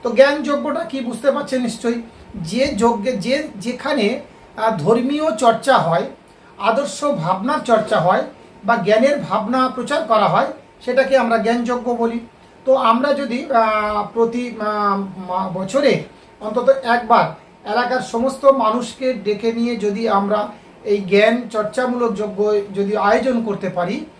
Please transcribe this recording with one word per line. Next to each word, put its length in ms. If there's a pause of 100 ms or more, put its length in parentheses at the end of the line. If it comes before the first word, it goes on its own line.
তো 80
জ্ঞানযজ্ঞটা 680
কি 200
বুঝতে 320
পারছেন 300
নিশ্চয়ই, 400 (340)
যে 320
যজ্ঞে, 440
যে, 440
যেখানে, 680 (360)
আহ, 200
ধর্মীয় 580
চর্চা 420
হয়, 240 (560)
আদর্শ 480
ভাবনার 600
চর্চা 340
হয় 240 (420)
বা 100
জ্ঞানের 420
ভাবনা 580
প্রচার 260
করা 260
হয়, 180 (400)
সেটাকে 320
আমরা 200
জ্ঞানযজ্ঞ 580
বলি। 240 (460)
তো 100
আমরা 380
যদি, 380
আহ, 600
প্রতি, 460
আহ, 380 (200)
মা-, 420
বছরে 440 (380)
অন্তত 280 (140)
একবার 420 (460)
এলাকার 300
সমস্ত 440
মানুষকে 680
ডেকে 380
নিয়ে 240
যদি 340
আমরা 380 (360)
এই 140
জ্ঞান 520
চর্চামূলক 680
যজ্ঞ 460 (120)
যদি 240
আয়োজন 460
করতে 260
পারি 360 (140)